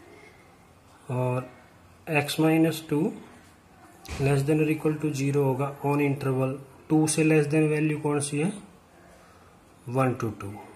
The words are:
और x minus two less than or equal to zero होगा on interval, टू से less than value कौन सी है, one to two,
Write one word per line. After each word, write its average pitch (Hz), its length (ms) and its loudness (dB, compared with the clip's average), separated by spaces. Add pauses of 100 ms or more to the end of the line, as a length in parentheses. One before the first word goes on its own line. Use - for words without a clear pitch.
(1120)
और 127 380 -2 (720)
x 147 200 -6
minus 160 400 4 (100)
two 147 120 0 (1200)
less 139 280 2
than 156 140 4
or 151 80 2
equal 151 320 0
to 151 140 -2
zero 139 280 2
होगा 135 300 -2 (100)
on 143 180 2
interval, 135 540 0 (320)
टू 156 200 4
से 156 160 2
less 156 220 4
than 156 220 2
value 151 320 0
कौन 147 200 0
सी 143 180 -4
है, 170 140 0 (1400)
one 127 260 2
to 110 160 -4 (100)
two, 101 120 -10 (240)